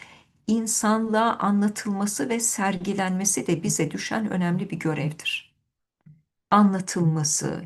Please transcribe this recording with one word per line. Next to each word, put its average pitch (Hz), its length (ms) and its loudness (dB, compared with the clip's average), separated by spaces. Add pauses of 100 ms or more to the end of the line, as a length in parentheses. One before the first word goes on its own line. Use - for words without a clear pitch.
(460)
insanlığa 220 920 2
anlatılması 202 920 0
ve 233 120 0
sergilenmesi 190 1040 0
de 170 160 0
bize 160 280 0
düşen 214 400 -4
önemli 180 400 0
bir 170 80 -6
görevdir. 151 680 -4 (1040)
Anlatılması, 180 1160 2